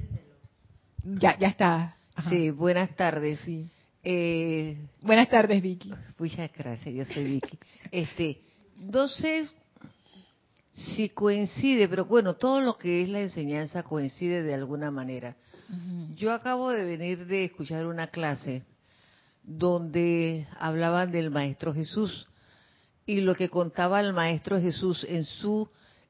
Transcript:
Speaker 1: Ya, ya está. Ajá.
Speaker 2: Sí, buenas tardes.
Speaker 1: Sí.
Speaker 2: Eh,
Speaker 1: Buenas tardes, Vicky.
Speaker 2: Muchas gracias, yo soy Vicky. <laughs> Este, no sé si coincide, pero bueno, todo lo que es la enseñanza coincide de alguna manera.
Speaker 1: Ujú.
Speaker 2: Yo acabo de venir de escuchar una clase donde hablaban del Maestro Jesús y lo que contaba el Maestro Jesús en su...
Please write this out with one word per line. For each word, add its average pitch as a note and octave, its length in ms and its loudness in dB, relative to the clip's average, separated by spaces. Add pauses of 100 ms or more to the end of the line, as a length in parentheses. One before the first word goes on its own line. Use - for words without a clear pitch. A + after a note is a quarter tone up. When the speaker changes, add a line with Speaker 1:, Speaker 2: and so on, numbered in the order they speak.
(1040)
Speaker 1:
Ya, F#3 340 2
ya F#3+ 100 2
está. E3+ 500 2 (160)
Ajá. E3 160 -6
Speaker 2:
Sí, E3 220 2
buenas F3 440 2
tardes. D3+ 460 0
Speaker 1:
Sí. E3 280 -8 (400)
Speaker 2:
Eh, E3 800 0 (140)
Speaker 1:
Buenas A3+ 280 8
tardes, G#3 320 6
Vicky. F#3 300 -4 (260)
Speaker 2:
Muchas E3 360 -4
gracias, B2 420 -8
yo C3 80 -4
soy C#3+ 220 -4
Vicky. C3+ 340 -4 (140)
<laughs> - 180 -18
Este, D#3+ 500 -4 (360)
no A#3 320 0
sé D#4 400 -2 (1200)
si - 360 -4
coincide, G#3 800 2
pero F3+ 160 0
bueno, G3 300 4
todo C4+ 260 2
lo B3 160 2
que F3 240 0
es F3+ 80 0
la G3+ 100 -2
enseñanza D#3 640 -4
coincide D#3+ 600 -2
de D3+ 100 -2
alguna C#3+ 380 -4
manera. B2+ 440 -8 (320)
Speaker 1:
Ujú. F3 480 -8
Speaker 2:
Yo G#3+ 160 -2
acabo B3+ 400 -2
de G#3 140 0
venir F3 400 -4
de F#3+ 180 0
escuchar D#3+ 420 -4
una E3 220 -4
clase D3 560 -4 (800)
donde E3 1040 0 (100)
hablaban E3 540 0
del E3 180 0
Maestro C#3+ 440 -2
Jesús E3+ 540 -4 (760)
y G3+ 140 0
lo F#3 160 4
que F#3 140 0
contaba F3+ 500 2
el G3+ 140 2
Maestro E3+ 480 2
Jesús F3 480 0
en E3 160 -2
su... G#3 440 -2 (400)